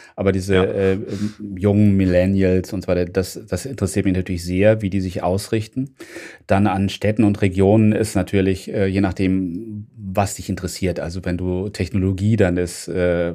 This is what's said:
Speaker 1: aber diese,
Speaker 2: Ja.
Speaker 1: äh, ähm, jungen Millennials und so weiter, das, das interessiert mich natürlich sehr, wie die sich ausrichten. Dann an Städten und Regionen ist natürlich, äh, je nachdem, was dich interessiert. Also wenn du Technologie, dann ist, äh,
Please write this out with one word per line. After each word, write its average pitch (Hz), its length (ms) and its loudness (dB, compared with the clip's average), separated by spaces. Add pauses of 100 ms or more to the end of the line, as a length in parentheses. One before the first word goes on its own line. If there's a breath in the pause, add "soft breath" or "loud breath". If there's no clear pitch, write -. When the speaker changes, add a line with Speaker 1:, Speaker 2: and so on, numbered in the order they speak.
(140 loud breath)
Speaker 1:
aber 98 160 2
diese, 95 240 0
Speaker 2:
Ja. 92 100 4
Speaker 1:
äh, 98 280 0
ähm, 104 420 -6 (220)
jungen 101 400 4
Millennials 92 760 2
und 95 100 -6
so - 60 -8
weiter, 90 180 0
das, 92 420 -4
das - 180 -4
interessiert 101 380 -2
mich 95 100 2
natürlich 90 300 -2
sehr, 104 380 2
wie 98 80 -2
die 95 100 0
sich 92 220 -4
ausrichten. 107 720 -2 (520 loud breath)
Dann 101 200 4
an 98 240 0
Städten 107 340 0
und 101 160 2
Regionen 101 520 4
ist 107 220 -2
natürlich, 95 580 0
äh, 101 140 0
je 95 140 0
nachdem, 95 840 -2 (100)
was 98 380 -2
dich - 140 -12
interessiert. 87 520 -4
Also 85 240 -8
wenn 90 140 -2
du 92 320 -4
Technologie, 98 640 0
dann 90 220 4
ist, 87 300 -6
äh, 87 460 0